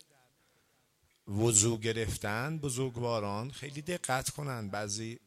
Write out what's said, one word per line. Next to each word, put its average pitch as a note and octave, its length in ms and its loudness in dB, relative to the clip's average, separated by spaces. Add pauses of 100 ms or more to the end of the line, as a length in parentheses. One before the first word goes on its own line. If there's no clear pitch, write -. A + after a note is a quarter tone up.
(1300)
وضو A2+ 500 6
گرفتن A2+ 800 0
بزرگواران A#2+ 920 -2
خیلی C#3+ 320 -10
دقت D3 480 0
کنن. B2+ 380 -4
بعضی G#2+ 580 -4